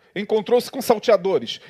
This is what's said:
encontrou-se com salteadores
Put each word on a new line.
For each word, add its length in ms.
encontrou-se 560
com 100
salteadores 880